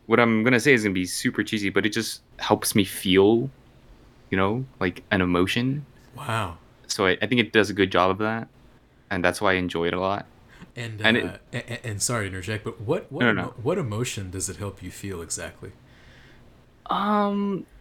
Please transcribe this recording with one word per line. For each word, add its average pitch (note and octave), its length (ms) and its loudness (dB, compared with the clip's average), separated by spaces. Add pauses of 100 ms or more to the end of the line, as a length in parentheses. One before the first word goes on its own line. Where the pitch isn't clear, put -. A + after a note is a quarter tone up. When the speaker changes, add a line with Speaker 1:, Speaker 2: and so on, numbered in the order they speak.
Speaker 1:
what A2+ 120 4
I'm A2+ 260 4
gonna B2 160 4
say C#3 120 6
is A2+ 100 4
gonna G2+ 120 0
be F2+ 120 -2
super - 360 -2
cheesy, G2+ 260 -4
but G2 160 2
it G#2+ 60 0
just - 320 -6 (160)
helps - 360 2
me G#2 100 4
feel, G#2 640 4 (800)
you G2 80 0
know, G#2+ 260 0 (160)
like, F#2 300 -2
an G2 100 2
emotion. A#2+ 640 0 (320)
Speaker 2:
Wow. G#2 400 -6 (300)
Speaker 1:
So G2+ 200 0
I, F2+ 140 2
I G#2+ 60 0
think B2 140 2
it G#2+ 120 0
does G2+ 180 6
a F#2+ 40 -6
good F#2+ 180 4
job F#2 180 4
of F#2+ 80 -2
that, A2+ 300 -4 (600)
and F#2 140 -2
that's F2+ 160 2
why G2+ 120 4
I - 40 2
enjoy E2+ 320 -2
it F2 60 -2
a F2+ 60 -2
lot. F#2+ 260 -2 (480)
Speaker 2:
And, A2+ 260 -12
Speaker 1:
And A2+ 160 4
it - 80 0
Speaker 2:
uh, F#2 120 -8 (160)
a-, B2 60 -6
a-, A#2+ 280 -10
and G#2 140 -8
sorry A#2 240 -2
to F#2+ 40 -6
interject, F#2+ 360 -8
but - 160 -10
what, B2+ 320 -4
what D#3 80 -6
Speaker 1:
No, A2+ 120 4
no, F#2 100 -2
Speaker 2:
emo-, - 60 -6
Speaker 1:
no. - 140 -14
Speaker 2:
what E3+ 160 -2
emotion G#2+ 520 -6
does F#2 180 -6
it F2 80 -10
help G2 260 -10
you F2+ 80 -12
feel F#2+ 320 -12
exactly? E2 500 -12 (1120)
Speaker 1:
Um, G3+ 800 0 (140)